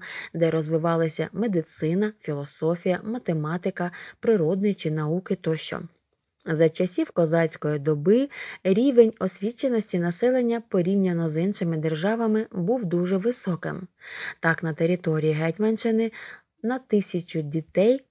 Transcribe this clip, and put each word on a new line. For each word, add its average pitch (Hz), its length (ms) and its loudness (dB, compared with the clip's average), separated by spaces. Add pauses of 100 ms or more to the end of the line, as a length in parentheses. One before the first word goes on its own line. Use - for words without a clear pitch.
(340)
де 165 180 2
розвивалися 160 800 0
медицина, 190 840 -2
філософія, 160 840 -2
математика, 175 880 -4 (280)
природничі 190 720 2
науки 156 440 -2
тощо. - 460 -4 (640)
За 160 240 4
часів 185 420 -2
козацької 156 680 0
доби 156 500 2 (340)
рівень 226 560 6
освіченості 214 800 -2
населення 233 680 0
порівняно 180 600 2
з 156 120 -2
іншими 180 360 -2
державами 214 760 0
був 208 340 -2
дуже 175 320 0
високим. 185 680 -4 (520)
Так, 165 240 0
на 160 100 -2
території 160 600 0
Гетьманщини 220 800 0 (520)
на 254 160 0
тисячу 180 600 -2
дітей 180 680 2